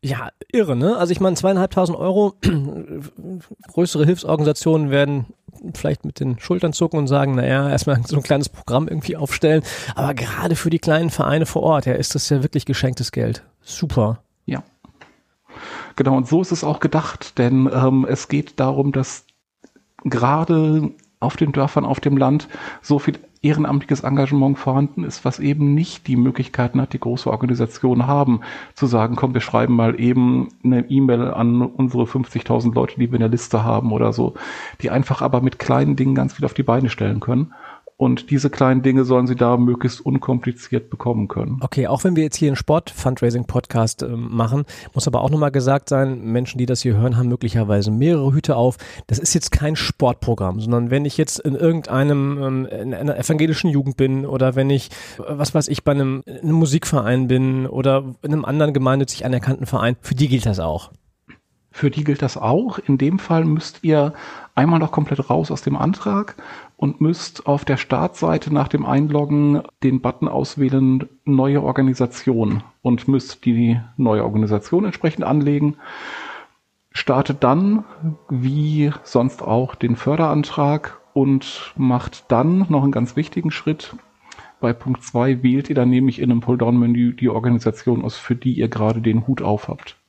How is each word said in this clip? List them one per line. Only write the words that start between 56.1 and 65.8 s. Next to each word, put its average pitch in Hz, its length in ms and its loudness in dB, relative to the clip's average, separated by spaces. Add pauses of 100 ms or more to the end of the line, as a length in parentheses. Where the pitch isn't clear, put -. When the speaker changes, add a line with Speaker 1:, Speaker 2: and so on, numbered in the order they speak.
Speaker 1:
einem 151 260 -4
Musikverein 131 760 2
bin 131 380 2
oder 135 380 0 (160)
in 147 140 -2
einem 156 100 -2
anderen 147 300 0
gemeinnützig 131 500 0
anerkannten 127 400 -2
Verein, 120 380 0
für - 120 -4
die 135 140 2
gilt 123 160 0
das 98 160 0
auch. 80 300 -6 (800)
Speaker 2:
Für 143 200 0
die 147 140 -4
gilt 143 180 0
das 131 160 -4
auch. 139 400 0
In 143 180 0
dem 147 220 2
Fall 165 260 0
müsst 156 400 -2
ihr 151 300 2 (400)
einmal 160 240 4
noch 160 140 0
komplett 143 360 -2
raus 151 220 0
aus 147 100 -6
dem 143 160 -2
Antrag 202 580 -2 (440)